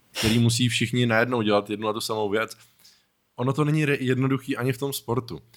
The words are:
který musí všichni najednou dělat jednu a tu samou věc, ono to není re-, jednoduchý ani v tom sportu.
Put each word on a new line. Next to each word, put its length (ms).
který 200
musí 300
všichni 380
najednou 360
dělat 280
jednu 180
a 40
tu 80
samou 300
věc, 260
ono 160
to 120
není 200
re-, 160
jednoduchý 560
ani 160
v 60
tom 140
sportu. 480